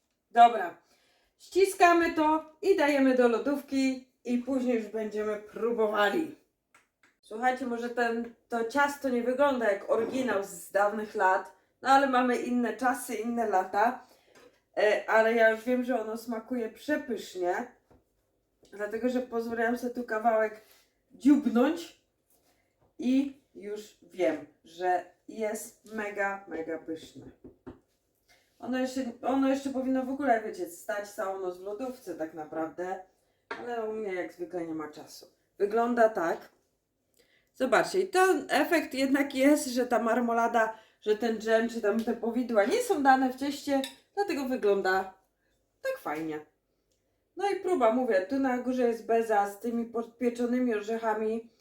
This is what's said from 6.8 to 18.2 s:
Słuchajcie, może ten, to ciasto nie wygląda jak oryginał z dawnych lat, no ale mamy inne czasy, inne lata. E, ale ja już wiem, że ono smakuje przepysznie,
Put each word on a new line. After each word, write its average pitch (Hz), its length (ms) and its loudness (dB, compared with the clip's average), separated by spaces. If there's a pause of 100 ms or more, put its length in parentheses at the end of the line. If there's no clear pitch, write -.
Słuchajcie, 254 460 -2
może 233 240 -6
ten, 233 440 -2 (140)
to 226 160 -4
ciasto 277 440 0
nie 240 140 0
wygląda 254 480 2
jak 196 200 -2
oryginał 226 540 0
z - 260 -16
dawnych 208 440 0
lat, 190 380 2 (300)
no 240 60 -4
ale 269 180 6
mamy 254 300 2
inne 240 400 -2
czasy, 254 380 -2
inne 233 340 -2
lata. 202 580 0 (680)
E, 202 340 2
ale 220 240 4
ja 226 160 6
już 220 140 -4
wiem, 247 200 0
że 240 160 -2
ono 220 160 -8
smakuje 226 520 -6
przepysznie, 214 1040 -4 (1000)